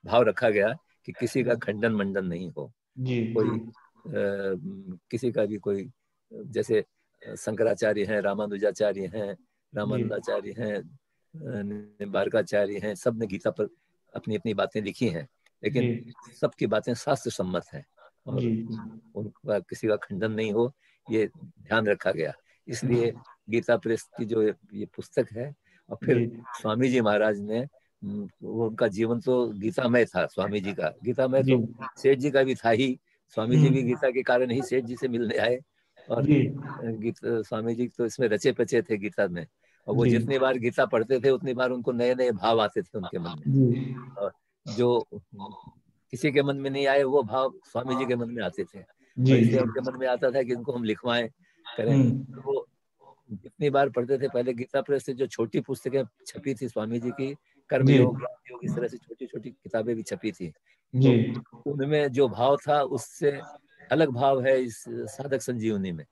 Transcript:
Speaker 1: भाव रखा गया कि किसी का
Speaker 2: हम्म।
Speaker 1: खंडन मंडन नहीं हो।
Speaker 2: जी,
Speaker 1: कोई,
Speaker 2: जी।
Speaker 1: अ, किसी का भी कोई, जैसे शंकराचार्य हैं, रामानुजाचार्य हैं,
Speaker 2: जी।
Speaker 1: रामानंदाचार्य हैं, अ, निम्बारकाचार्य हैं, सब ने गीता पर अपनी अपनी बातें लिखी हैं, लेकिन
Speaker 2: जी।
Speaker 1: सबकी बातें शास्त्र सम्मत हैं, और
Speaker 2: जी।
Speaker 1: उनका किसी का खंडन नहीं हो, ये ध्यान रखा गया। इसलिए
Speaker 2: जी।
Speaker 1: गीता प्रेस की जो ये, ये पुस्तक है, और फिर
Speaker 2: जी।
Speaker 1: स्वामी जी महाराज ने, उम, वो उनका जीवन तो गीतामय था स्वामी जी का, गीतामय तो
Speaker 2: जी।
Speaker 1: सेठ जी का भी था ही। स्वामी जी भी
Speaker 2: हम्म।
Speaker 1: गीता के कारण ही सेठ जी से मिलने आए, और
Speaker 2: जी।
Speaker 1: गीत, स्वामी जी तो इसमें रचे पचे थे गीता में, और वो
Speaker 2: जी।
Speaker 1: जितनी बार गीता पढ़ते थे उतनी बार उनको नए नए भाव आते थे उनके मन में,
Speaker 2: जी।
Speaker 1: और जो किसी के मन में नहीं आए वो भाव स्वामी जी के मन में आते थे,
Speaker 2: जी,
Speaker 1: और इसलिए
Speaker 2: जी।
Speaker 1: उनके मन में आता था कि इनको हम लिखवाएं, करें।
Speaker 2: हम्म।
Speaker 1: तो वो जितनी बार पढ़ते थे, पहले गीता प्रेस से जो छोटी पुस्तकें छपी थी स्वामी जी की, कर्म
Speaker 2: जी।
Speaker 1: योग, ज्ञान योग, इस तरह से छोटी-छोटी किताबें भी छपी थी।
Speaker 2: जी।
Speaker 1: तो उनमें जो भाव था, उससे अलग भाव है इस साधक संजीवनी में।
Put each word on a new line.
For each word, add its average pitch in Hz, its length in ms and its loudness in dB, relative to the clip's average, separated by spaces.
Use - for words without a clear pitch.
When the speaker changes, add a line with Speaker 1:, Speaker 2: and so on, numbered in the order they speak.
Speaker 1:
भाव 120 180 4
रखा 110 280 4
गया 104 220 4
कि - 60 -14
किसी 123 320 0
का 120 60 0
Speaker 2:
हम्म। 120 100 0
Speaker 1:
खंडन 107 320 0
मंडन 98 320 0
नहीं 87 260 -6
हो। 76 220 -10
Speaker 2:
जी, 120 360 -2
Speaker 1:
कोई, - 240 2
Speaker 2:
जी। 113 80 -8
Speaker 1:
अ, 101 580 -4
किसी 120 220 -2
का 110 120 2
भी 104 120 -4
कोई, 98 340 -4
जैसे 110 520 -2
शंकराचार्य 107 680 0
हैं, 104 160 0
रामानुजाचार्य 101 840 0
हैं, 101 280 -6
Speaker 2:
जी। - 100 -20
Speaker 1:
रामानंदाचार्य 104 840 -2
हैं, 107 180 -4
अ, 160 140 -8
निम्बारकाचार्य 101 1160 -2
हैं, 104 160 -4
सब 117 240 -2
ने 113 80 -2
गीता 98 240 -4
पर - 180 -2
अपनी 107 220 -6
अपनी 107 180 -2
बातें 98 280 -2
लिखी 101 260 -2
हैं, 80 200 -4
लेकिन 135 180 0
Speaker 2:
जी। 117 300 -4
Speaker 1:
सबकी - 260 -2
बातें 110 280 0
शास्त्र 131 360 -2
सम्मत 92 420 -4
हैं, 71 140 -14
और 127 140 -2
Speaker 2:
जी। 113 220 0
Speaker 1:
उनका 104 440 -4
किसी - 300 -6
का 104 80 2
खंडन 104 360 -4
नहीं 107 200 -2
हो, 117 220 0
ये 110 280 2
ध्यान - 480 -2
रखा 95 240 0
गया। 78 220 -2
इसलिए 117 420 2
Speaker 2:
जी। 113 80 -12
Speaker 1:
गीता 113 260 2
प्रेस 110 260 -2
की - 220 -8
जो 110 180 0
ये, 104 120 2
ये 101 120 -8
पुस्तक - 460 -4
है, 127 220 -8
और - 140 -10
फिर 120 140 4
Speaker 2:
जी। 117 240 -2
Speaker 1:
स्वामी 117 260 2
जी 123 120 4
महाराज 104 400 4
ने, 110 260 -2
उम, 101 240 -8
वो 110 260 -2
उनका 117 200 0
जीवन 110 320 0
तो 123 280 2
गीतामय 113 560 2
था 90 220 0
स्वामी 98 340 -2
जी 95 120 -4
का, 85 220 -4
गीतामय 131 380 2
तो 131 160 4
Speaker 2:
जी। 110 160 -2
Speaker 1:
सेठ 135 220 4
जी 143 120 0
का 135 120 4
भी 131 120 2
था 113 160 0
ही। 127 300 2
स्वामी 117 260 0
जी 151 140 8
भी 131 80 4
Speaker 2:
हम्म। 123 100 0
Speaker 1:
गीता 127 220 2
के 123 120 -2
कारण 123 280 2
ही 127 120 0
सेठ 127 220 -2
जी 120 120 -8
से 131 120 -4
मिलने 117 300 -2
आए, 120 220 2
और 120 140 0
Speaker 2:
जी। 135 280 4
Speaker 1:
गीत, 113 160 -4
स्वामी 113 500 -2
जी 120 140 -2
तो 117 180 -4
इसमें 117 220 0
रचे 107 240 2
पचे 113 300 0
थे 107 140 -2
गीता 101 320 -2
में, 85 180 -6
और 104 80 -2
वो 120 120 4
Speaker 2:
जी। 117 120 6
Speaker 1:
जितनी 131 200 0
बार 131 200 2
गीता 123 280 2
पढ़ते 117 340 2
थे 135 100 4
उतनी 131 240 0
बार 127 160 0
उनको 127 220 -2
नए 120 220 2
नए 127 160 2
भाव 113 300 2
आते 104 220 0
थे - 160 -10
उनके 90 200 -8
मन 85 100 -6
में, 80 200 -12
Speaker 2:
जी। 131 460 4
Speaker 1:
और 101 140 -4
जो 120 300 2
किसी 147 220 -4
के 139 100 4
मन 139 140 -2
में 139 140 -6
नहीं 139 160 -2
आए 139 160 4
वो 135 200 4
भाव 127 320 -2
स्वामी 127 240 -2
जी 131 80 -2
के 123 120 0
मन 120 140 -4
में 113 140 -6
आते 101 200 -4
थे, 95 160 -16
Speaker 2:
जी, 131 140 6
Speaker 1:
और 127 60 8
इसलिए 117 200 6
Speaker 2:
जी। 127 60 4
Speaker 1:
उनके 117 160 -2
मन 127 180 -6
में 131 80 -2
आता 127 240 2
था 131 120 0
कि 120 100 -2
इनको 120 200 -4
हम 120 120 -4
लिखवाएं, 117 440 0
करें। 117 180 2
Speaker 2:
हम्म। 123 300 4
Speaker 1:
तो - 160 -16
वो 139 260 -4
जितनी 139 380 -4
बार 139 200 4
पढ़ते 123 280 0
थे, 131 100 -2
पहले 123 260 -2
गीता 127 260 -4
प्रेस 139 240 -2
से 139 100 -6
जो 127 120 -2
छोटी 117 340 -4
पुस्तकें 131 440 -4
छपी 131 280 -6
थी 120 140 -8
स्वामी 113 320 -4
जी 120 100 -4
की, 135 260 -8
कर्म 135 160 4
Speaker 2:
जी। 139 100 8
Speaker 1:
योग, - 220 6
ज्ञान - 320 -12
योग, - 140 -14
इस 110 120 -4
तरह 120 120 -2
से 120 80 -10
छोटी-छोटी 117 540 -12
किताबें 113 460 -4
भी 110 60 -8
छपी 101 300 -6
थी। 85 200 -10
Speaker 2:
जी। 127 280 8
Speaker 1:
तो - 500 -6
उनमें 143 400 0
जो 131 160 4
भाव 123 280 4
था, 147 260 2
उससे 139 580 -2
अलग 156 160 4
भाव 131 380 2
है 131 160 4
इस 117 260 -8
साधक 120 540 -6
संजीवनी 107 500 -2
में। 78 200 -10